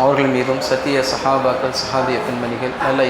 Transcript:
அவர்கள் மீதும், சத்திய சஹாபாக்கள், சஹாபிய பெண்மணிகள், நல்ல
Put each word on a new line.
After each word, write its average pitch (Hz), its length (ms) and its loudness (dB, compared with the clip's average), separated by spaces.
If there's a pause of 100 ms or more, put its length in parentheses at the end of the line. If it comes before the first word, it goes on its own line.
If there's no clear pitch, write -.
அவர்கள் 135 320 4
மீதும், 131 340 0
சத்திய 131 420 0
சஹாபாக்கள், 131 680 0
சஹாபிய 131 440 0
பெண்மணிகள், 120 480 -4 (120)
நல்ல 135 240 2